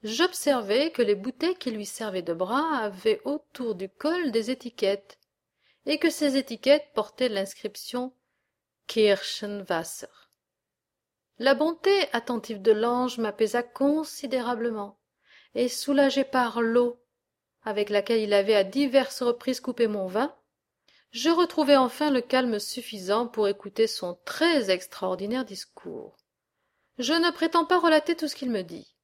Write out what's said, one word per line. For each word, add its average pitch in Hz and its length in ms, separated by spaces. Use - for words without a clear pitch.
J'observai 262 880
que - 100
les 208 140
bouteilles 262 400
qui 262 160
lui 208 140
servaient 196 360
de 170 120
bras 262 440
avaient 214 460
autour 254 500
du 190 160
col 330 420
des 226 200
étiquettes, 202 680
et 294 120
que 320 120
ces 285 280
étiquettes 269 560
portaient 240 360
l'inscription « 208 840
Kirchenwasser ». 202 1200
La 262 160
bonté 339 560
attentive 226 500
de 214 120
l'ange 240 440
m'apaisa 220 460
considérablement, 240 1400
et 247 140
soulagé 269 560
par 233 360
l'eau 240 380
avec 208 260
laquelle 208 300
il 208 140
avait 202 220
à 196 100
diverses 262 560
reprises 240 400
coupé 240 260
mon 202 200
vin, 220 280
je 240 180
retrouvai 320 480
enfin 269 340
le 254 100
calme 247 380
suffisant 214 680
pour 220 200
écouter 202 400
son 175 380
très 302 440
extraordinaire 190 760
discours. - 720
Je 254 160
ne 339 180
prétends 330 340
pas 359 140
relater 320 360
tout 311 120
ce - 80
qu'il 254 160
me 196 120
dit 165 400